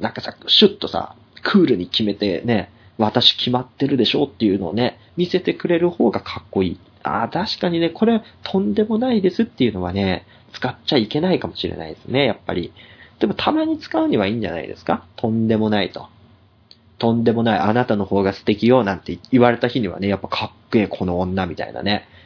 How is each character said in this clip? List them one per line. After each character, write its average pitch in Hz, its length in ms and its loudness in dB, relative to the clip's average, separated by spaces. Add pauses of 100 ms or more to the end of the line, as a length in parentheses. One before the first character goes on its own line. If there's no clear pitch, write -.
な 110 100 -4
ん - 20 -12
か - 100 -12
さ、 - 120 -12 (120)
シ - 200 6
ュ - 40 2
ッ - 80 -8
と - 100 -6
さ、 - 260 -6 (280)
ク 190 200 4
ー 151 40 6
ル 123 100 2
に 90 100 -4
決 - 180 -2
め 101 100 0
て 98 300 -2
ね、 110 260 0 (280)
「私 110 360 2
決 - 160 -4
ま 123 100 0
っ 135 80 -10
て - 180 -2
る 139 100 0
で 113 80 4
し 117 120 0
ょ」 147 80 2
っ 139 40 -2
て - 180 -2
い 95 80 4
う 101 40 0
の 90 120 -4
を - 20 -6
ね、 117 260 -2 (180)
見 175 100 0
せ 180 140 -2
て 170 140 -2
く - 140 -4
れ 170 100 2
る 175 120 2
方 214 200 2
が 104 100 -2
か - 240 -12
っ - 60 -20
こ 98 120 0
い 90 60 0
い。 80 100 -6 (240)
あ 85 220 -2
ー、 113 60 -4
確 - 280 -4
か 190 100 -2
に 170 120 0
ね、 165 100 0
こ 214 160 0
れ 226 160 2 (200)
と - 180 -2
ん 208 140 -2
で 214 100 2
も 220 140 0
な 254 140 0
い 214 80 2
で 185 100 2
す 226 120 0
っ 220 40 2
て - 180 -2
い 117 40 4
う - 60 0
の 92 80 -4
は 87 100 -2
ね、 95 320 0 (280)
使 - 140 -6
っ 123 80 -6 (120)
ち - 80 0
ゃ - 20 4
い 107 120 2
け 147 120 -2
な 180 120 0
い 143 80 2
か 90 80 -6
も 85 80 -12
し - 120 -6
れ 85 80 -6
な 82 100 -10
い 78 80 -12
で - 60 -18
す - 60 -20
ね、 131 200 2
や 107 80 0
っ - 20 -8 (100)
ぱ 87 80 -4
り。 85 180 -6 (460)
で - 80 2
も 202 80 -2
た - 180 0
ま 311 120 0
に 320 140 -2
使 - 220 -4
う 320 80 2
に 226 80 2
は 101 100 2
い 104 60 -2
い 120 40 -2
ん 117 40 -4
じ 98 80 -4
ゃ 82 40 -6
な 82 80 -6
い - 60 -10
で - 100 -12
す - 80 -20
か？ - 200 -4 (120)
「と 117 120 -2
ん 113 200 0
で 113 80 4
も 107 140 2
な 104 120 2
い」 87 100 -4
と。 - 160 -14 (880)
「と 117 140 2
ん 117 120 0
で 120 80 4
も 113 100 0
な 113 140 2
い、 - 20 0
あ 101 140 2
な 123 120 2
た 113 120 0
の 101 80 -2
方 98 180 0
が 98 100 2
素 - 120 -16
敵 110 240 2
よ」 123 160 6
な 98 100 -2
ん 87 60 -8
て - 180 -10 (120)
言 127 100 4
わ 120 100 8
れ 117 80 0
た 123 100 -2
日 127 120 -2
に 98 80 -2
は 85 120 -8
ね、 98 80 -2
や 101 80 2
っ - 40 -14
ぱ - 80 -10
「か - 180 -4
っ - 40 -18 (200)
け 113 100 4
え、 98 80 2
こ - 160 -6
の 87 160 -2
女」 92 260 -2
み 85 100 -10
た - 100 -8
い 55 60 -14
な 60 100 -10
ね、 - 260 -2 (180)